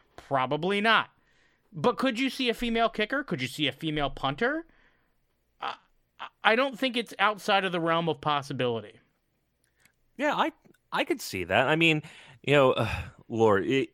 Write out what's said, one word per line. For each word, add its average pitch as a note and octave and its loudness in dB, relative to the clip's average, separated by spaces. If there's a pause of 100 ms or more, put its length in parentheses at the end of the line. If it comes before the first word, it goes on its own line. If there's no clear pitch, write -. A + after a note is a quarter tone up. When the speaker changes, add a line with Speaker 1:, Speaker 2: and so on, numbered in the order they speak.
(160)
Speaker 1:
Probably D3+ -2
not. G#3 2 (640)
But F#3 0
could B3 0
you C4 0
see B3 -4
a A3 2
female A3+ 0
kicker? B3 -4
Could D3 -6
you C3 -4
see D3 -4
a B2 -2
female D3+ -4
punter? A#3+ -4 (960)
Uh, C3+ -8 (460)
I, F3 -14 (160)
I G#3+ 4
don't C4 -2
think B3+ -2
it's A#3+ -6
outside G3 0
of F#3 -4
the F3 -2
realm E3 0
of D3+ -2
possibility. B2+ -4 (1200)
Speaker 2:
Yeah, C#4 0
I, C4 0 (400)
I G#3 0
could C#4+ -4
see F#2 -6
that. G2+ 4
I D#3 2
mean, D#3+ 4 (420)
you C3+ 2
know, C3+ 8
uh, A2 -2 (380)
Lord, A2 4
i-, C3+ 2